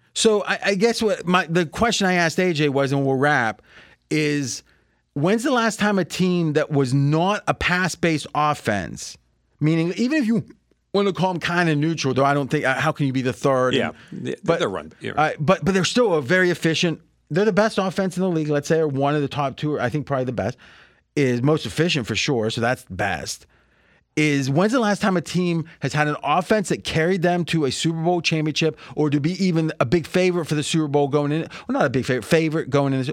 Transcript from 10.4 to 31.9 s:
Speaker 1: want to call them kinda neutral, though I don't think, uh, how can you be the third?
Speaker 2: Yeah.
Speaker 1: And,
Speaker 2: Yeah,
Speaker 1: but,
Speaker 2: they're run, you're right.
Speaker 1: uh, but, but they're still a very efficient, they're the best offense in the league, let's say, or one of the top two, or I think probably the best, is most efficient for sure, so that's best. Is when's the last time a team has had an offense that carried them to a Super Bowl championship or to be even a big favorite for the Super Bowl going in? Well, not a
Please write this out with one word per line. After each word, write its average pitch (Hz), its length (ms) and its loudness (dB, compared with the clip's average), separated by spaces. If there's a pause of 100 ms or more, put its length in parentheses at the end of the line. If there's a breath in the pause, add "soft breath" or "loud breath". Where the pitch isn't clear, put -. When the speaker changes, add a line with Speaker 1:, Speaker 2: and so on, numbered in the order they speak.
Speaker 1:
want 202 160 2
to 185 60 0
call 185 180 0
them 170 80 -4
kinda 175 360 2
neutral, 151 360 0
though 131 120 2
I 143 100 4
don't 143 160 -2
think, 147 160 0
uh, 131 80 2
how 139 180 -2
can 143 140 -2
you 131 60 0
be 131 100 -2
the 127 100 0
third? 127 420 2
Speaker 2:
Yeah. 95 180 0 (180 loud breath)
Speaker 1:
And, 123 180 -10
Speaker 2:
Yeah, 131 60 -6 (100)
Speaker 1:
but, 165 140 0
Speaker 2:
they're 160 100 0
run, 85 320 -8
you're 110 140 -10
right. 147 220 0
Speaker 1:
uh, - 40 -18
but, 156 240 2
but 190 100 2
they're 185 100 2
still 233 300 2
a 156 60 2
very 175 300 2
efficient, 160 500 0 (320)
they're 185 120 2
the 214 80 2
best 208 260 2
offense 190 380 -2
in 180 80 -2
the 190 40 0
league, 160 200 -2
let's 147 180 0
say, 160 140 2
or 156 80 2
one 139 260 0
of 151 80 0
the 139 60 -2
top 135 280 -4
two, 151 180 -4
or - 60 -2
I 123 80 0
think 143 180 -4
probably 131 180 -2
the 123 80 -4
best, 101 240 -4 (580 loud breath)
is 123 280 2
most 147 220 2
efficient 156 440 -2
for 107 80 -2
sure, 113 340 0
so 117 100 -4
that's 120 300 0
best. 92 560 -6 (680 soft breath)
Is 143 340 0
when's 180 220 2
the 269 80 2
last 208 200 0
time 196 160 0
a 170 40 0
team 170 460 -2 (140)
has 139 120 -4
had 151 160 0
an 147 160 -2
offense 180 460 0
that 123 120 -4
carried 165 400 0
them 175 240 2
to 160 200 0
a 127 40 0
Super 165 320 -2
Bowl 175 180 0
championship 156 560 0 (200 loud breath)
or 151 140 2
to 143 100 2
be 156 120 0 (120)
even 160 340 2
a 143 80 2
big 160 200 2
favorite 180 400 0
for 156 100 0
the 147 80 0
Super 156 240 0
Bowl 143 180 2
going 143 240 0
in? 156 120 -2
Well, - 360 -6
not 208 60 4
a 139 60 2